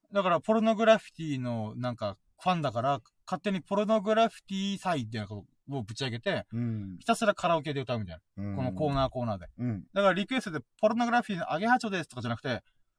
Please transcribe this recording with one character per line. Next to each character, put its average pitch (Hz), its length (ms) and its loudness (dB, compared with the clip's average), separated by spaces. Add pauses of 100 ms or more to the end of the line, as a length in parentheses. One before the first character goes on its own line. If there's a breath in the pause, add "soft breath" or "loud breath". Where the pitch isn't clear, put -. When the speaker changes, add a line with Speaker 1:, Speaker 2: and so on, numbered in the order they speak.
(120)
Speaker 1:
だ 202 120 2
か 180 60 2
ら、 165 100 4
ポ 214 140 2
ル 226 80 4
ノ 226 120 4
グ 214 100 2
ラ 220 140 8
フ - 120 -10
ィ - 40 -20
テ 160 80 -10 (140)
ィ - 20 -4
の、 117 380 -4
な 123 160 -4
ん 117 40 -8
か、 101 200 -6 (260)
フ 180 60 0
ァ 185 60 4
ン 165 80 0
だ 139 100 -2
か 117 100 -2
ら、 139 180 0 (260)
勝 180 140 -4
手 208 120 0
に 180 100 -2
ポ - 140 -2
ル 208 100 2
ノ 220 140 4
グ 214 160 0
ラ 226 120 6
フ - 120 -10
ィ - 80 -20
テ 190 60 -4
ィ 196 240 -2
祭 165 240 0
っ 110 40 -4
て 113 120 -8
い - 40 -4
う 95 60 -8 (400)
の 139 100 -4
を 123 60 -4
ぶ 110 100 -10
ち 139 100 -6
上 127 60 -4
げ 117 80 -6
て、 131 340 -2
Speaker 2:
う 113 60 -4
ん。 107 400 -4
Speaker 1:
ひ - 80 -10
た 226 80 4
す 226 100 0
ら 202 100 4
カ - 120 -4
ラ 165 100 4
オ 151 60 -2
ケ 143 120 -6
で 139 60 -2
歌 127 140 -4
う 113 60 -2
み 101 60 -6
た 82 80 -12
い 82 40 -14 (180)
な。 98 80 -8
Speaker 2:
う 101 100 -4
ん。 - 20 -4
Speaker 1:
こ 131 80 -2
の 127 80 -2
コ 147 160 0
ー 139 60 0
ナ 135 120 4
ー - 40 -4
コ 123 120 -6
ー - 20 -4
ナ 107 120 -2
ー - 20 -12
で。 87 80 -14 (120)
Speaker 2:
う 120 60 -4
ん。 107 280 -4
Speaker 1:
だ 196 100 2
か 196 60 6
ら、 180 60 6
リ 196 120 0
ク 262 80 -4
エ 254 60 0
ス - 40 -8
ト 202 140 -8
で、 135 60 -6 (160)
「ポ 214 80 4
ル 226 80 2
ノ 240 80 2
グ 233 80 2
ラ 240 100 4
フ 214 100 -6
ィ 185 40 -2
テ 170 40 -6
ィ 160 60 -4
の - 60 -4
ア 160 80 -2
ゲ 220 80 0
ハ 247 100 6
チ 233 80 -4
ョ 208 40 -4
で 185 120 -2
す」 - 80 -10
と 127 60 -14
か 120 60 -4
じ 117 40 -4
ゃ 117 40 -2
な 120 60 -2
く - 40 -18
て、 117 220 -4 (360)